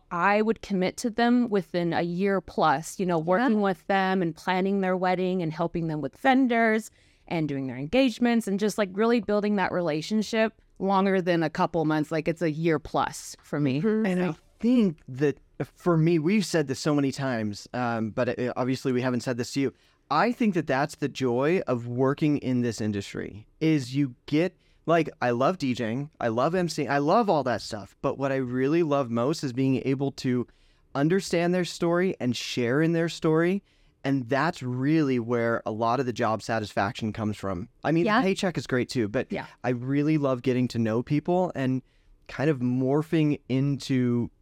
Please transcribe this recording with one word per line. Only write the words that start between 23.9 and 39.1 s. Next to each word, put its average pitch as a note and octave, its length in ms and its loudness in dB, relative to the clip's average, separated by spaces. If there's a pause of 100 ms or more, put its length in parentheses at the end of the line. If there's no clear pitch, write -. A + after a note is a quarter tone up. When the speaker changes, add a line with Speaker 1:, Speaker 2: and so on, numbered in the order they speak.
Speaker 3:
you C#3 180 0 (140)
get, E3 280 0 (300)
like, D#3+ 240 2 (120)
I B2 100 2
love C3+ 260 2
D B2+ 160 -2
Jing, A#2+ 380 -6 (100)
I A#2+ 80 0
love B2+ 260 0
M F3 140 0
Cing, C#3 200 -4
I C#3+ 100 0
love F#3+ 300 2
all D3+ 140 2
that A#2 180 -2
stuff. - 420 -12
But - 160 -2
what C3+ 120 -2
I C3+ 60 -2
really C3+ 460 0
love C#3 260 0
most A#2+ 340 0
is C3 80 -4
being C3 320 2
able C3+ 300 -2
to B2 340 -2 (480)
understand F3 580 2
their F3+ 120 0
story F3 540 0
and B2 180 -2
share B2+ 440 0
in E3 120 2
their E3 160 0
story. E3+ 540 0 (400)
And C3+ 260 0
that's C#3 340 0
really C3 560 2
where A#2 460 0
a G#2 60 -4
lot A#2 280 0
of B2+ 60 0
the B2 80 -2
job A2 300 0
satisfaction G#2+ 680 -2
comes G#2+ 240 -4
from. F#2+ 320 -6 (160)
I C#3+ 80 0
mean, E3 140 2
Speaker 2:
Yeah. G#3+ 160 2
Speaker 3:
the F#3 60 2
paycheck F#3+ 300 -2
is C3+ 100 -6
great B2 220 0
too, A2+ 200 -2
but B2 220 -2